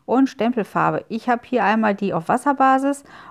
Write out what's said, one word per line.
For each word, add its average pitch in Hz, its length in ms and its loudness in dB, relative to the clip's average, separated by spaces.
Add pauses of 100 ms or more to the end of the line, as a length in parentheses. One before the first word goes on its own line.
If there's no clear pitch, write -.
und 269 220 2
Stempelfarbe. 190 840 -2
Ich 226 200 -6
habe 240 180 0
hier 233 160 0
einmal 214 320 2
die 196 180 -4
auf 165 140 -4
Wasserbasis 269 760 0 (280)